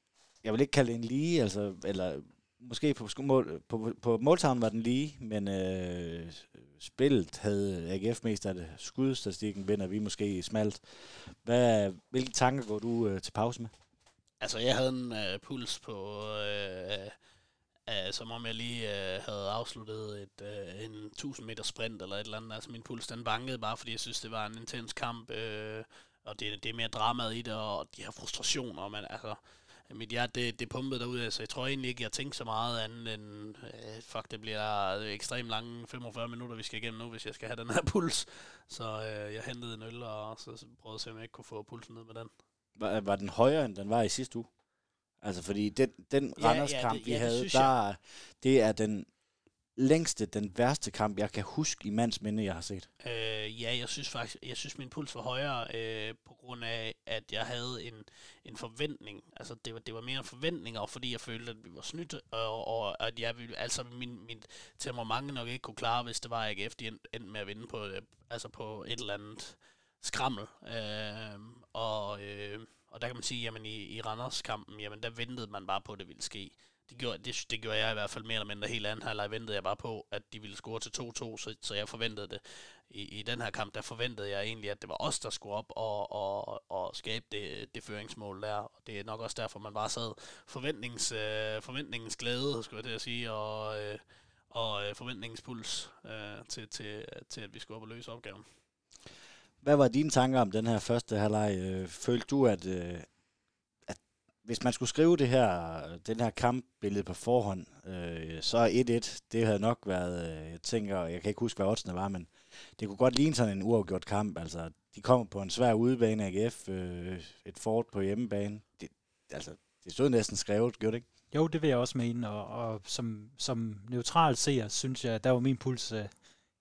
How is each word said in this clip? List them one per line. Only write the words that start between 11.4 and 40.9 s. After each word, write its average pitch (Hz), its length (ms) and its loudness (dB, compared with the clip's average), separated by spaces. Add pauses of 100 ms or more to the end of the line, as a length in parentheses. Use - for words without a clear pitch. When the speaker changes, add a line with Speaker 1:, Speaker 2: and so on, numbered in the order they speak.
Speaker 1:
Hvad, 113 500 8 (160)
hvilke 127 220 0
tanker 131 360 4
går 104 120 0
du, 117 280 2
øh, 95 140 2
til - 100 -8
pause 117 300 0
med? 113 80 -8 (720)
Speaker 2:
Altså, 110 180 -2
jeg 123 160 4
havde 131 140 4
en, 127 240 -4
øh, 101 260 -2
puls - 400 -6
på, 104 440 -8 (140)
øh, 101 680 -4 (840)
øh, 98 240 0
som 113 180 -6
om 117 140 -8
jeg 113 100 -4
lige, 117 340 -4
øh, 98 360 -2
havde 101 240 -4
afsluttet 107 720 -6
et, - 180 -18
øh, 101 440 -8
en 107 320 -12
tusind 135 280 -8
meter 110 180 -10
sprint 113 380 -4
eller 95 140 -8
et 104 80 -4
eller 107 140 -8
andet. 110 180 -10
Altså, 113 160 -12
min 117 120 -12
puls, 117 240 -8
den 117 160 -8
bankede 117 360 0
bare, 110 180 -2
fordi 117 140 -8
jeg 113 80 -4
synes, - 220 -4
det 110 100 -8
var 110 140 -2
en 107 120 -8
intens 117 360 -8
kamp, 117 380 -4
øh, 110 520 -6 (420)
og 107 140 -10
det, 104 240 -4
det 117 60 -2
er 113 40 -2
mere 117 140 0
dramaet 113 480 2
i 120 60 -6
det, 117 120 -6
og 107 340 -4 (100)
de - 60 -12
her - 80 -12
frustrationer, 107 760 -2
man, 104 220 -8
altså, 107 260 -8 (560)
mit 110 180 -10
hjerte, 120 220 0 (100)
det, 117 180 -2
det 117 100 -4
pumpede 131 300 -4
derud, 120 320 -2
så - 100 -4
jeg 110 80 -8
tror 131 180 -4
egentlig 135 220 -2
ikke, 120 140 -4
jeg 110 80 -4
tænkte 143 260 -6
så 123 60 -6
meget 113 360 0
andet 113 340 -6
end, 104 500 -12
øh, 110 380 -14
fuck, - 300 -8
det 107 100 -8
bliver 107 580 0
ekstremt 113 500 -6
lange 117 380 -6
femogfyrre 117 400 -8
minutter, 120 280 -10
vi 110 80 -10
skal 110 160 -6
igennem 113 220 -6
nu, 117 80 -10
hvis 113 160 -10
jeg 107 80 -8
skal - 140 -10
have 113 140 -6
den 117 80 -8
her 254 180 2
<laughs> - 40 0
puls. 170 340 2 (420)
Så, - 160 -10
øh, 107 500 -6
jeg 110 120 -8
hentede 120 280 -8
en 110 100 -12
øl, 117 200 -10
og 107 360 -8
så, 117 180 -14
så - 80 -16 (160)
prøvede 110 140 -12